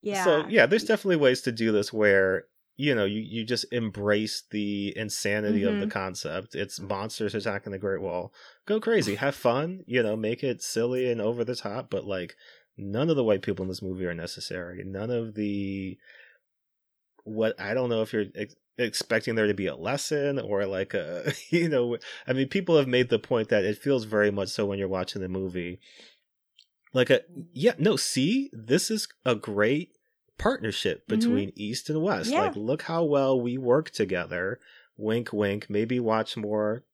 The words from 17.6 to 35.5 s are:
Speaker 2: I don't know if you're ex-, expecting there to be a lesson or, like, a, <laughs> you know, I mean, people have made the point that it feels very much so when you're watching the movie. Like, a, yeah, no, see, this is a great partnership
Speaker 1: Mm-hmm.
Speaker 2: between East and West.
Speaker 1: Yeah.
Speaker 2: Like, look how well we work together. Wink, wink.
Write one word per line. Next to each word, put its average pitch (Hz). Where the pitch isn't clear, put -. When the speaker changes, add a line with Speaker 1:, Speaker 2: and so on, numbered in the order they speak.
Speaker 2:
I 101
don't 123
know 113
if 110
you're 107
ex-, 98
expecting 113
there 110
to 104
be 98
a 69
lesson 139
or, 101
like, 98
a, 87
<laughs> -
you 170
know, 120
I 131
mean, 131
people 180
have 135
made 127
the 117
point 113
that 101
it 104
feels 135
very 104
much 101
so -
when 98
you're 98
watching 92
the 92
movie. 92
Like, 127
a, 131
yeah, 160
no, 190
see, 214
this 117
is 214
a 123
great 110
partnership -
Speaker 1:
Mm-hmm. 220
Speaker 2:
between 101
East 107
and 156
West. 190
Speaker 1:
Yeah. 339
Speaker 2:
Like, 320
look 143
how 165
well 135
we 120
work 131
together. 90
Wink, 110
wink. 104